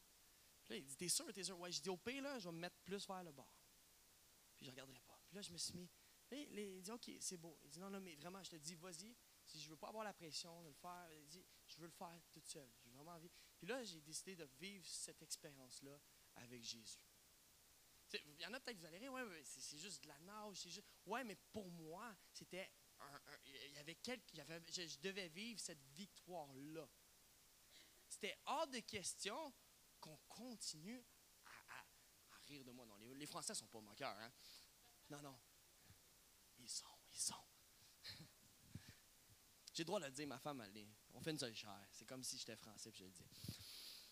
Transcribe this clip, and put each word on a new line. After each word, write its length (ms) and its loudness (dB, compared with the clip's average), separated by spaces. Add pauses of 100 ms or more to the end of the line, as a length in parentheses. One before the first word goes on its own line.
(640)
Puis 100 0
là, 40 6
il 80 2
dit, « 120 -2
T'es 120 8
sûr, 240 10
t'es 100 4
sûr ? » 160 4
Ouais, 120 4
j'ai 100 8
dit, « 80 6
Au 80 8
pire, 240 6
là, 160 6
je 120 2
vais 40 4
me 60 2
mettre 240 2
plus 240 4
vers 160 2
le 80 -2
bord. 200 -8 (1040)
Puis 120 -6
je 40 -2
regarderai 300 -6
pas. » 260 -14
Puis 100 -10
là, 40 0
je 100 -2
me 60 -2
suis 160 6
mis, 160 -2 (380)
puis 200 2
les, 300 2
il 60 -4
dit, « 80 2
OK, 180 0 (100)
c'est 180 4
beau. » 260 -4
Il 80 -10
dit, « 100 -4
Non, 80 0
non, 100 2
mais 160 -2
vraiment, 280 -2
je 80 -2
te 60 -2
dis, 180 0
vas-y. » 400 -4 (280)
Si 160 -6
je 100 -2
veux 80 -4
pas 100 0
avoir 160 2
la 100 2
pression 480 0
de 60 -6
le 80 -8
faire, 380 -4
il 120 -8
dit, « 180 -8 (220)
Je 120 -6
veux 100 -2
le 60 -6
faire 280 -2 (100)
toute 140 -10
seule. 240 -2 (140)
J'ai 80 -12
vraiment 220 -6
envie. » 180 -6 (260)
Puis 100 0
là, 160 8
j'ai 180 0
décidé 340 2
de 80 -2 (160)
vivre 260 -2
cette 380 2
expérience-là 760 -2 (360)
avec 280 -4
Jésus. 420 0 (1040)
Tu 80 2
sais, 80 0
il 160 -8
y 40 2
en 80 0
a 60 0
peut-être, 200 0
vous 60 -4
allez 140 -4
rire, « 140 0
Ouais, 100 4
ouais, 200 -2
c'est, 160 -4
c'est 180 -2
juste 260 -2
de 40 -6
la 120 -8
nage, 420 -2
c'est 80 0
juste », 180 -4 (180)
ouais, 180 8
mais 120 2 (160)
pour 200 2
moi, 440 -2 (160)
c'était 400 -2 (280)
un, 140 -4
un, 320 -6
il 280 -4
y 60 -6
avait 160 0
quelque, 380 2
il 40 -4
y 40 -2
avait, 200 0 (100)
je, 160 4
je 120 -2
devais 280 4
vivre 320 0
cette 240 0 (100)
victoire-là. 920 -2 (1200)
C'était 380 2
hors 220 8
de 120 4
question 760 4 (460)
qu'on 180 -6 (120)
continue 760 0 (420)
à, 40 -10
à, 840 -8
à 120 -12
rire 160 -2
de 80 -4
moi. 140 -4
Non, 100 -8
les, 180 -4
les 120 0
Français 280 4
sont 140 4
pas 140 -4
moqueurs, 360 4
hein. 140 -2 (760)
Non, 120 -2
non. 160 -4 (1200)
Ils 100 -4
sont, 160 4 (260)
ils 80 -2
sont. 260 6 (580)
<laughs> 240 -4 (1500)
J'ai 100 6
le 40 8
droit 120 10
de 60 6
le 60 4
dire, 160 4
ma 120 4
femme, 220 4
elle 160 -2
est, 100 -4 (260)
on 60 -4
fait 120 8
une 80 8
seule 140 6
chair. 380 -2
C'est 140 -6
comme 180 0
si 140 4
j'étais 180 2
français, 360 -4
puis 100 -6
je 40 -6
le 60 -4
dis. 140 -8 (880)